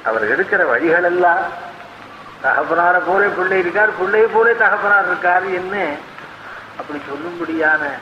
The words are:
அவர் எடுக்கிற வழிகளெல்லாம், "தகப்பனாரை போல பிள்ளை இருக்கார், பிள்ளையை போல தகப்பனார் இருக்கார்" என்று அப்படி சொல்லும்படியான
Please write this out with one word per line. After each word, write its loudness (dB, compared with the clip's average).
அவர் 0
எடுக்கிற 0
வழிகளெல்லாம், 2
"தகப்பனாரை 2
போல 2
பிள்ளை 0
இருக்கார், 0
பிள்ளையை 2
போல 4
தகப்பனார் 2
இருக்கார்" 2
என்று -4
அப்படி -10
சொல்லும்படியான -2